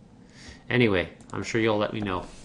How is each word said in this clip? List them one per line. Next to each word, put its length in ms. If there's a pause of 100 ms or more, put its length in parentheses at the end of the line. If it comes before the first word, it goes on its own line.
(720)
Anyway, 380 (240)
I'm 100
sure 180
you'll 160
let 160
me 80
know, 240 (200)